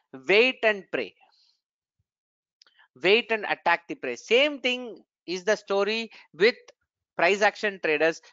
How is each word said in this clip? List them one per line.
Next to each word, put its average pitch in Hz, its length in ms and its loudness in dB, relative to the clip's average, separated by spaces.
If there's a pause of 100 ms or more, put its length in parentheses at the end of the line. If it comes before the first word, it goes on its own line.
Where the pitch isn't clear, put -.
(260)
wait 233 380 2
and 208 260 0
prey. 104 240 -6 (1900)
Wait 214 300 2
and 214 180 -4
attack 165 380 -2
the 156 80 -10
prey. 127 220 -8
Same 277 440 0
thing 247 420 -6 (240)
is 180 180 -10
the 208 100 2
story 202 560 -4 (220)
with 202 240 2 (600)
price 190 260 2
action 202 420 -2
traders. 156 360 0 (120)